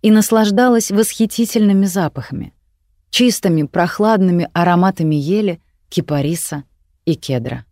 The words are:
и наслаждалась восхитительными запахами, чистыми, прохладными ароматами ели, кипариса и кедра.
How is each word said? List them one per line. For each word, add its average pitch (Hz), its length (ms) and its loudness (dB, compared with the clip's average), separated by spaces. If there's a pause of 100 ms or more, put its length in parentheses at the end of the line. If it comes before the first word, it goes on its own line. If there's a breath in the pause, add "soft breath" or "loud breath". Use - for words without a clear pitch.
и 220 80 4
наслаждалась 220 800 2
восхитительными 214 960 0
запахами, 170 640 -6 (560)
чистыми, 190 540 0
прохладными 180 880 0
ароматами 175 640 2
ели, 170 480 -2 (260)
кипариса 147 760 -4 (420)
и 165 80 0
кедра. 127 580 -6